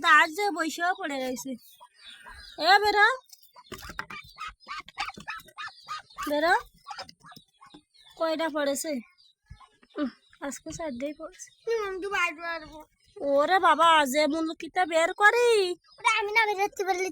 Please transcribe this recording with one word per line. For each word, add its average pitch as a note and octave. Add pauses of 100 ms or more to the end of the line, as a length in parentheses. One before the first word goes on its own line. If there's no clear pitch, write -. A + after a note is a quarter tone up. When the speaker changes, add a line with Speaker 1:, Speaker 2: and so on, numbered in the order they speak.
Speaker 1:
তা E4+ (100)
আজ E4
যে G#4 (120)
বইসেও E4+
পড়ে D4+
রয়েছে। B3+ (1160)
এ F#4 (100)
বেরো। G#4 (3250)
বেরো। D#4 (1600)
কয়টা D#4+ (100)
পড়েছে? C#4+ (1080)
উহ, C4 (360)
আজকে C#4
চারটেই C#4+
পড়েছে। F4+ (160)
Speaker 2:
হুম, A4+
আমি F#4+
তো G4
বাইরে E4+
পারবো। D#4 (520)
Speaker 1:
ওরে D4+
বাবা, D#4+ (240)
যে D4+ (100)
মুলুকিটা D#4+ (100)
বের E4 (100)
করি। A#4 (480)
Speaker 2:
ওরে A4
আমি G#4
না A4
বের G4+
হতে -
পারলে F#4